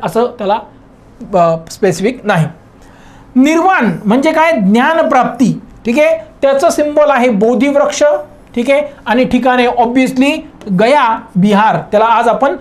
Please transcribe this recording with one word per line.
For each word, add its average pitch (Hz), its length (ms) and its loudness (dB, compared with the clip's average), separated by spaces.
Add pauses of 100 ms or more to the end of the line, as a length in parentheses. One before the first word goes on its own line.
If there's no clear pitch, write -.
असं 226 240 -2
त्याला, 214 320 -4 (760)
अ, 170 220 2 (140)
स्पेसिफिक 208 540 -2
नाही. 180 220 0 (920)
निर्वाण 311 560 2 (120)
म्हणजे 277 280 0
काय? 320 200 2
ज्ञानप्राप्ती, 247 1080 0 (260)
ठीक 240 120 -2
आहे? 320 200 2 (240)
त्याचं 277 260 2
सिम्बॉल 294 420 0
आहे 254 180 2
बोधिवृक्ष, 247 720 0 (520)
ठीक 240 160 -2
आहे? 285 120 2 (240)
आणि 247 180 0
ठिकाण 247 340 0
आहे 240 100 2
obviously 254 680 0 (420)
गया, 233 380 2 (180)
बिहार. 190 400 2
त्याला 208 280 0
आज 226 240 2
आपण 269 320 0